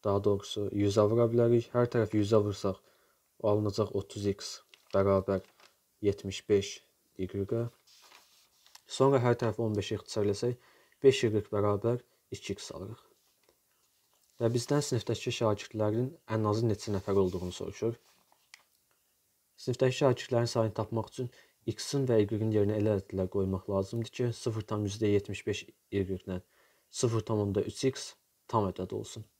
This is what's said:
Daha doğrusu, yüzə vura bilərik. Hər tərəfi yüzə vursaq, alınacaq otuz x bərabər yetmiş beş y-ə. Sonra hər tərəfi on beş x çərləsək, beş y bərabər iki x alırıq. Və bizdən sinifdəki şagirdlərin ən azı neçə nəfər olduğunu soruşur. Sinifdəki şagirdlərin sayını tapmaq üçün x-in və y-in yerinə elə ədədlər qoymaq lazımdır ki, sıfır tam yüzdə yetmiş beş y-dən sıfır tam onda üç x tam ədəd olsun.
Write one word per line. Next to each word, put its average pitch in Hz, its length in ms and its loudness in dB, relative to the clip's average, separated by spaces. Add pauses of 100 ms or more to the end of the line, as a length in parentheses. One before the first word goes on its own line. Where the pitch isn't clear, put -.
Daha 101 200 2
doğrusu, 101 420 0 (100)
yüzə 101 320 4
vura 117 240 4
bilərik. 117 400 4
Hər 120 160 4
tərəfi 110 320 0
yüzə 104 240 4
vursaq, 98 380 -4 (580)
alınacaq 104 560 0
otuz 101 320 -4
x - 220 -6 (420)
bərabər 98 540 2 (560)
yetmiş 98 460 -2
beş 101 260 2 (480)
y-ə. 98 400 -4 (1400)
Sonra 135 240 6
hər 120 180 4
tərəfi 117 240 -2
on 104 140 0
beş 101 220 -4
x - 160 -16
çərləsək, 107 420 -2 (460)
beş 135 260 8
y 104 240 0
bərabər 104 480 0 (320)
iki - 240 -8
x - 160 -14
alırıq. - 300 -12 (1400)
Və 117 100 4
bizdən 143 320 0
sinifdəki 120 520 -2
şagirdlərin 107 760 -2 (260)
ən 110 160 0
azı 113 160 2
neçə 107 280 -2
nəfər 98 260 0
olduğunu 90 340 -2
soruşur. 107 440 -6 (1600)
Sinifdəki 127 400 0
şagirdlərin 123 500 0
sayını 110 240 0
tapmaq 110 380 -4
üçün 123 160 -8 (380)
x-in 131 420 -4
və 117 100 4
y-in 107 340 0
yerinə 104 280 2
elə 104 180 2
ədədlər 92 320 -4
qoymaq 95 400 -2
lazımdır 98 460 -2
ki, 123 180 -2
sıfır 110 380 -6
tam 104 160 -2
yüzdə 104 240 0
yetmiş 101 340 -2
beş 104 160 -4 (320)
y-dən 92 480 -4 (520)
sıfır 113 260 0
tam 104 240 0
onda 98 180 0
üç - 220 -6
x - 240 -2 (420)
tam 107 200 2
ədəd 92 280 -8
olsun. 110 260 -12 (160)